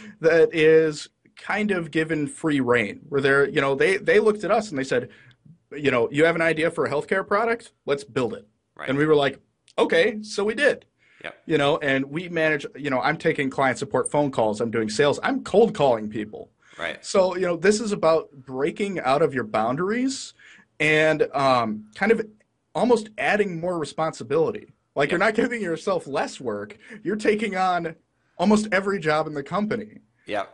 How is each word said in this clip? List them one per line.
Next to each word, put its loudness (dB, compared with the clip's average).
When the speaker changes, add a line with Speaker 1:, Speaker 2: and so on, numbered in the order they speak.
Speaker 1:
that 6
is 4
kind -4
of -4
given -2
free -2
rein, 0
where 0
they're, 4
you -2
know, 2
they, 2
they 4
looked 2
at 0
us 0
and -8
they -2
said, -2
you -2
know, 2
"You 2
have 4
an -2
idea 0
for -4
a -2
healthcare -2
product? -2
Let's -2
build -4
it." -16
Speaker 2:
Right. -14
Speaker 1:
And 0
we 2
were 6
like, 0
"Okay." 2
So -6
we -2
did. 0
Speaker 2:
Yep. -12
Speaker 1:
You 2
know, 2
and 0
we -8
manage, 0
you -6
know, 0
I'm 0
taking 0
client 0
support -2
phone 0
calls, 0
I'm -4
doing -2
sales, 2
I'm -2
cold 2
calling 2
people. -10
Speaker 2:
Right. -8
Speaker 1:
So, 2
you -4
know, -2
this 2
is -4
about 0
breaking -6
out 2
of 2
your -2
boundaries -2
and, 2
um, 0
kind 2
of -4
almost 2
adding 0
more -4
responsibility. -2
Like, 2
Speaker 2:
Yep. -4
Speaker 1:
you're 0
not 0
giving -2
yourself -4
less -6
work, -8
you're -4
taking -2
on -2
almost 2
every 0
job 0
in -10
the -6
company. -6
Speaker 2:
Yeah, -6